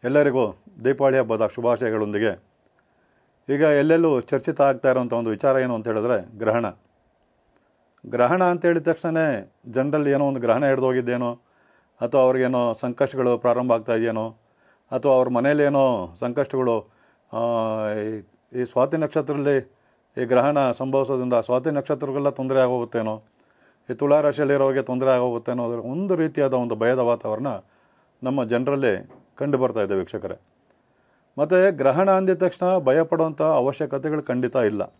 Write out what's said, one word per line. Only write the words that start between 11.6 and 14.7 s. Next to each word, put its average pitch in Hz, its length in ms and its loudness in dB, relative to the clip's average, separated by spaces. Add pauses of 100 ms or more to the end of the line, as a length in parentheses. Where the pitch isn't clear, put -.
ಅಥವಾ 120 200 2
ಅವ್ರಿಗೇನೋ 127 520 2
ಸಂಕಷ್ಟಗಳು 123 640 -2
ಪ್ರಾರಂಭ 123 360 0
ಆಗ್ತಾ 117 220 -2
ಇದೆಯೇನೋ, 113 340 -2 (600)